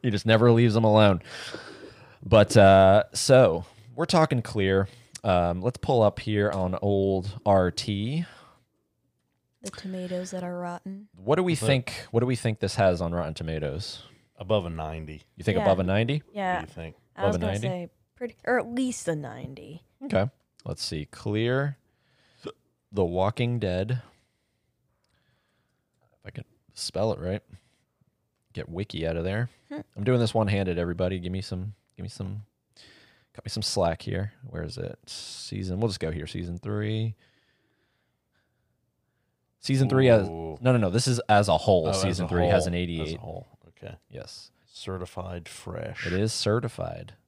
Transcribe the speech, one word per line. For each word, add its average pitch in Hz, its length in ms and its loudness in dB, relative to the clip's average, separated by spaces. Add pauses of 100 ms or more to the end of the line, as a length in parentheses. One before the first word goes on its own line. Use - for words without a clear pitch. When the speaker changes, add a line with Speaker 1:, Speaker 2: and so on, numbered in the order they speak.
Speaker 1:
He 123 100 0
just 101 140 -2
never 113 260 8
leaves 113 240 6
him 113 80 4
alone. 104 380 6 (1000)
But, 104 340 6
uh, 98 460 10 (100)
so, 107 520 6 (300)
we're 156 100 -2
talking 156 360 2
Clear. 98 460 2 (360)
Um, 90 380 2
let's 120 160 -4
pull - 240 2
up 104 180 4
here 104 320 0
on 92 300 -2
old 98 640 -2
R 95 260 4
T. 113 540 -6 (1400)
Speaker 2:
The 196 100 -12
tomatoes 185 600 -10
that 180 120 -8
are 175 140 -10
rotten. 185 580 -12
Speaker 1:
What 107 200 0
do 180 80 0
we 180 120 2
Speaker 3:
But 110 120 -4
Speaker 1:
think, 135 240 0 (200)
what 117 100 4
do 123 40 2
we 127 100 0
think 110 240 -2
this 98 160 -4
has 92 260 4
on 85 120 -4
Rotten 80 220 -4
Tomatoes? 78 680 -6 (360)
Speaker 3:
Above 95 280 -2
a 85 60 -6
ninety. 78 520 -10 (120)
Speaker 1:
You 90 80 -16
think 110 140 0
Speaker 2:
Yeah. 110 80 0
Speaker 1:
above 95 140 4
a 92 40 0
ninety? 117 400 0 (100)
Speaker 2:
Yeah. 185 280 -4
Speaker 3:
What - 60 -12
do - 40 -20
you - 40 -20
think? - 200 -14 (200)
Speaker 2:
I 98 120 -2
was 90 80 0
Speaker 1:
Above 87 140 -2
a 98 40 -4
Speaker 2:
gonna 104 60 -4
Speaker 1:
ninety? 120 80 -4
Speaker 2:
say 180 220 -8 (260)
pretty, 240 200 -12 (100)
or 247 140 0
at - 80 -6
least 247 400 -6
a 165 80 -2
ninety. 135 680 -14 (220)
Speaker 1:
Okay. 196 220 0 (380)
Let's - 180 -10
see. 76 220 -8
Clear. 123 720 -4 (1120)
The 98 140 0
Walking 104 540 -2
Dead. 107 420 -4 (2000)
If - 120 -20
I 101 60 -14
can - 140 -14 (280)
spell - 400 -2
it - 60 -8
right. 92 240 -6 (1120)
Get - 160 -12
Wiki 82 380 -6
out 82 80 -2
of 85 80 -4
there. 107 260 -4 (200)
Speaker 2:
Hmm. 294 100 -10 (160)
Speaker 1:
I'm 101 80 -8
doing 123 160 2
this 113 140 0
one-handed, 98 440 0
everybody. 90 420 -4
Give 90 120 -8
me 95 100 -6
some, 95 320 -8 (220)
give 95 80 -14
me 104 60 -12
some, 101 340 -12 (880)
cut - 120 -20
me - 40 -12
some 110 140 -6
slack 85 380 -2
here. 101 320 -6 (100)
Where 82 200 -12
is - 140 -12
it? - 280 -12
Season, - 760 -10
we'll 117 80 0
just 95 140 -4
go 80 100 -4
here. 76 160 -8
Season 87 300 -10
three. 107 580 -6 (2500)
Season 135 280 0
three 131 200 4
has, 107 200 6
Speaker 3:
Ooh. 82 320 -8
Speaker 1:
no, 127 120 2
no, 123 60 4
no. 101 120 2
This 113 180 0
is 120 120 0 (100)
as 104 180 6
a 95 100 4
whole. 90 300 4
Speaker 3:
Oh, 78 40 -2
as 82 100 -2
Speaker 1:
Season 90 240 -2
Speaker 3:
a - 40 -6
Speaker 1:
three 87 180 2
has 87 180 2
Speaker 3:
whole. 87 80 -4
Speaker 1:
an - 0 -
Speaker 3:
As 87 60 -2
a 90 40 -2
Speaker 1:
eighty-eight. 82 360 -6
Speaker 3:
whole. - 280 -14 (220)
Okay. - 260 -20 (140)
Speaker 1:
Yes. - 420 -18 (140)
Speaker 3:
Certified 90 840 -12
fresh. - 600 -12
Speaker 1:
It 85 60 -4
is 104 200 0
certified. - 800 -4 (140)